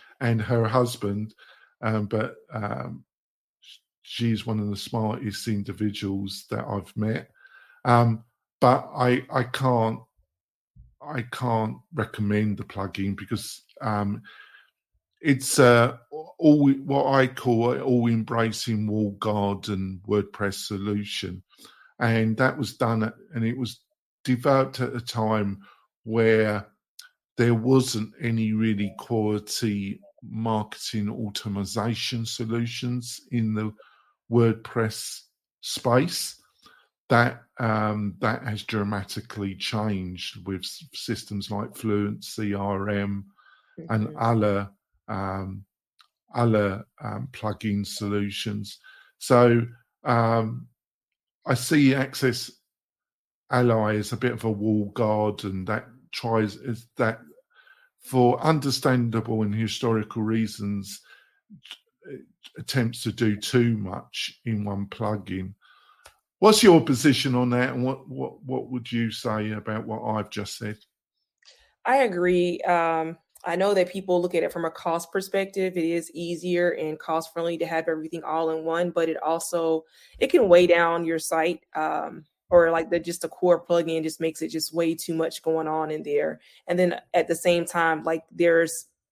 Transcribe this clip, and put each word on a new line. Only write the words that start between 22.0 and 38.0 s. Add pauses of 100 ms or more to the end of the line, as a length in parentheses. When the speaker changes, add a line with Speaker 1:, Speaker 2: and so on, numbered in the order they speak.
Speaker 1:
that
was
done
at, (200)
and
it
was (440)
developed
at
a
time (440)
where (720)
there
wasn't
any
really
quality (220)
marketing
automation
solutions (100)
in
the (580)
WordPress (380)
space. (720)
That, (160)
um,